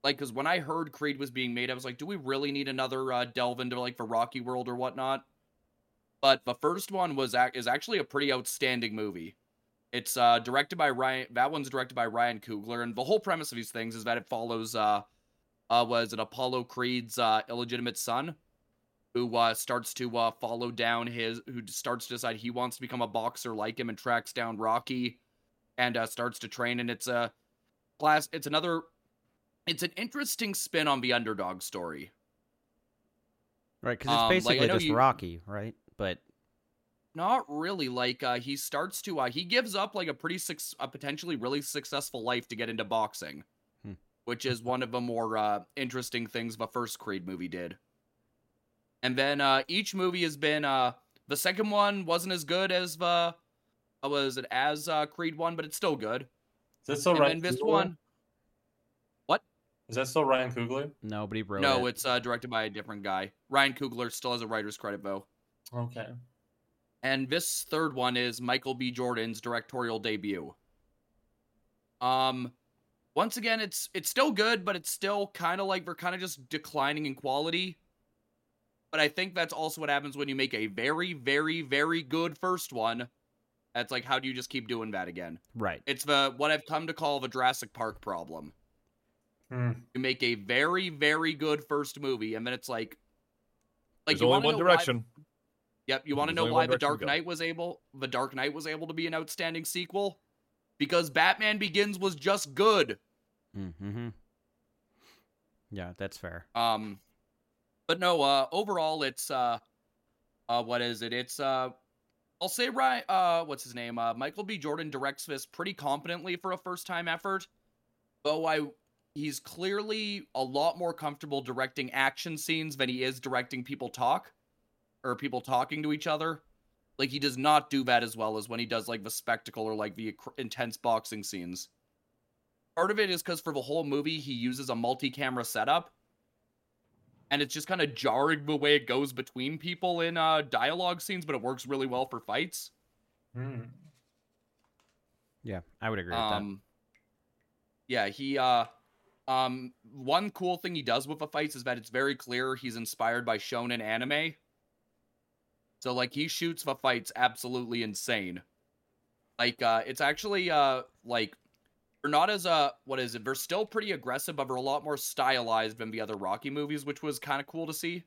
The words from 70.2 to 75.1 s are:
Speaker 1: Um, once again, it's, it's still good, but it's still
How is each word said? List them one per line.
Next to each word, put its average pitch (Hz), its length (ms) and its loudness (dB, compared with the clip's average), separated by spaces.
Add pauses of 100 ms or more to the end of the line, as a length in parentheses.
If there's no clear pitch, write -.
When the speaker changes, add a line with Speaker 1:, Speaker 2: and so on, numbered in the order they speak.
Speaker 1:
Um, 127 520 2 (640)
once 214 220 2
again, 226 240 0
it's, - 340 -6
it's 180 160 -2
still 269 220 4
good, 214 320 2
but 190 120 0
it's - 140 -6
still 202 380 0